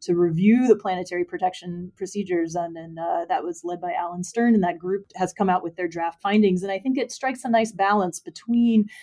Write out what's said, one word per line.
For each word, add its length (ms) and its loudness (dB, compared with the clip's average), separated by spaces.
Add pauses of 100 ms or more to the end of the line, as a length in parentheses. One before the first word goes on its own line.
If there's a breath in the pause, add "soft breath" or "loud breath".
to 140 0
review 520 4
the 100 8
planetary 480 -4
protection 720 -6
procedures. 580 -4
And, 220 -6
and, 200 -14
uh, 300 -2
that 160 -2
was 220 -8
led 160 -6
by 100 -4
Alan 320 -6
Stern. 320 2
And 80 6
that 160 -2
group 360 -6
has 180 -4
come 160 0
out 140 0
with 120 -10
their 140 -4
draft 320 -8
findings. 420 2
And 80 -4
I 80 -4
think 180 -2
it 140 -4
strikes 320 -6
a 60 -4
nice 240 2
balance 480 0
between 640 2 (160 loud breath)